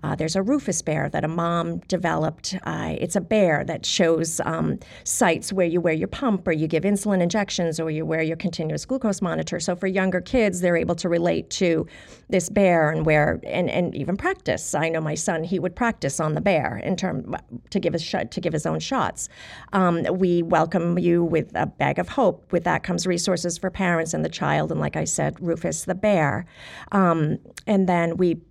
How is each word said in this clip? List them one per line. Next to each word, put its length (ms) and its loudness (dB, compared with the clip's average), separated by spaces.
Uh, 120 -2
there's 200 -2
a 80 2
rufus 380 0
bear 300 -2
that 140 -2
a 40 -2
mom 520 -2
developed. 840 -2
Uh, 340 -4
it's 180 -4
a 40 2
bear 440 2
that 200 -6
shows, 640 2
um, 320 -2
sites 480 0
where 140 2
you 120 0
wear 140 2
your 160 -2
pump 400 -2
or 40 2
you 140 0
give 180 0
insulin 360 2
injections 580 0
or 120 -2
you 160 -2
wear 160 0
your 140 -2
continuous 500 -4
glucose 340 -2
monitor. 400 -2
So 160 -2
for 120 -2
younger 340 0
kids, 400 2
they're 140 4
able 180 0
to 160 -4
relate 400 0
to 360 2
this 180 2
bear 420 6
and 140 -2
where, 400 4
and, 240 -2
and 260 0
even 220 -2
practice. 580 -2
I 140 2
know 140 0
my 140 -2
son, 280 -2
he 140 -2
would 180 -4
practice 420 -2
on 140 0
the 80 0
bear 420 2
in 140 -2
term, 400 -4
to 100 -2
give 140 0
his 100 -2
sh-, 280 -4
to 100 -6
give 140 -2
his 100 -2
own 140 -2
shots. 500 -2
Um, 380 4
we 300 2
welcome 560 2
you 260 4
with 300 -2
a 120 0
bag 320 -2
of 100 -2
hope. 440 0
With 120 0
that 200 0
comes 220 -2
resources 520 0
for 100 -4
parents 460 0
and 100 -2
the 60 -2
child, 400 0
and 100 -2
like 160 -2
I 80 -2
said, 360 -2
Rufus 440 -4
the 100 -4
bear. 520 0
Um, 480 2
and 220 4
then 280 2
we 240 2